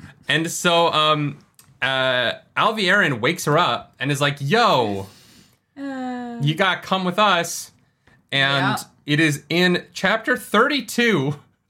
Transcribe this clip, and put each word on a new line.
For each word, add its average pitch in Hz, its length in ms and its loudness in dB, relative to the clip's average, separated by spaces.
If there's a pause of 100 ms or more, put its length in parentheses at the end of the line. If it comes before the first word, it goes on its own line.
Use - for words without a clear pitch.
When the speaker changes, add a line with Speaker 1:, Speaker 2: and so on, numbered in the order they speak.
(280)
Speaker 1:
And 160 220 0
so, 170 420 2
um, 151 460 0 (460)
uh, 131 500 0 (240)
Alviarin 185 640 2
wakes 156 260 -2
her 151 140 4
up 131 400 -2
and 131 120 -2
is 139 80 -2
like, 143 200 0
"Yo, 139 680 2 (720)
Speaker 2:
Uh, 254 640 -8
Speaker 1:
you 151 140 0
gotta 180 260 -2
come 190 240 -2
with 185 140 -2
us." 180 520 0 (600)
And 139 480 0
Speaker 2:
Yeah. - 40 -12 (220)
Speaker 1:
it 147 140 0
is 156 300 0
in 175 440 2
chapter 226 420 -2
thirty-two 226 1000 0 (340)